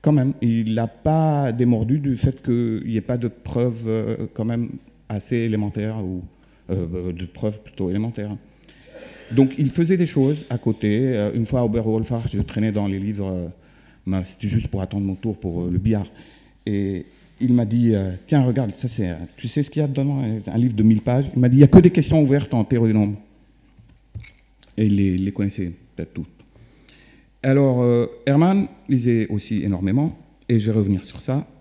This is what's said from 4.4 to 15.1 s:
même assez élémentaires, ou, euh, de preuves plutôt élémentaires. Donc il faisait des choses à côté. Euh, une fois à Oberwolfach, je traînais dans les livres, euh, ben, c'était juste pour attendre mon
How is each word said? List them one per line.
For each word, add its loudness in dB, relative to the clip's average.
même -4
assez -6
élémentaires, -2
ou, -6
euh, -4
de -8
preuves -8
plutôt -6
élémentaires. -6
Donc 4
il 2
faisait 2
des 2
choses 0
à -4
côté. 0
Euh, 0
une 0
fois -2
à 2
Oberwolfach, -2
je -2
traînais -2
dans -2
les -4
livres, -6
euh, -6
ben, -2
c'était -8
juste -2
pour -4
attendre -4
mon -4